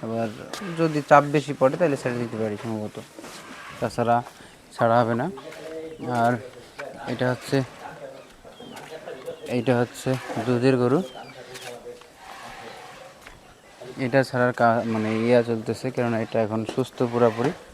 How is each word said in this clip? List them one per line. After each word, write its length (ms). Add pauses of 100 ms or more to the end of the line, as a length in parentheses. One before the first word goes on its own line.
আবার 240 (520)
যদি 200 (100)
চাপ 140 (100)
বেশি 260
পড়ে 200
তাহলে 220
ছেড়ে 200
দিতে 200
পারি 200
সম্ভবত, 340 (840)
তাছাড়া 360 (600)
ছাড়া 240
হবে 200
না। 60 (960)
আর 100 (800)
এটা 200
হচ্ছে, 240 (2000)
এইটা 240
হচ্ছে 300 (360)
দুধের 360
গরু, 180 (3000)
এটা 220
ছাড়ার 300
কা-, 340
মানে 180 (160)
ইয়া 220
চলতেছে, 460
কেননা 300
এটা 220
এখন 140 (140)
সুস্থ 240 (140)
পুরাপুরি। 400 (220)